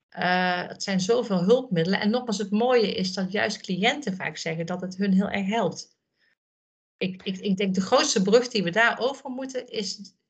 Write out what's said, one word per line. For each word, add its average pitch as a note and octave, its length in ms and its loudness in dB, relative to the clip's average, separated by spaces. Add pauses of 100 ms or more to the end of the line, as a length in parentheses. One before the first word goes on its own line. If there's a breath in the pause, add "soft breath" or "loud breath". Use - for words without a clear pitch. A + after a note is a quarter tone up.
eh, F3+ 580 0
het - 160 -12
zijn F#3+ 160 0
zoveel G#3 440 2
hulpmiddelen. F#3+ 560 2
En G#3 100 2
nogmaals, A#3 280 -2
het G3 140 -4
mooie A3+ 440 4
is F#3 180 -2
dat F#3+ 180 -4
juist G#3+ 300 -2
cliënten G3+ 540 -2
vaak D#3+ 220 -8
zeggen E3 280 -4
dat F3+ 160 -6
het F#3 160 -8
hun G3 160 2
heel F#3+ 160 4
erg G3 180 -2
helpt. G3+ 500 -2 (1000)
Ik, F#3+ 260 -6
ik, F#3+ 140 -6
ik G3 200 -2
denk F#3+ 180 0
de G3 60 2
grootste C4 400 2
brug A3+ 260 4
die G3+ 160 -2
we E3+ 80 0
daarover A#3 580 0
moeten C4 380 -8
is, - 480 -8 (140)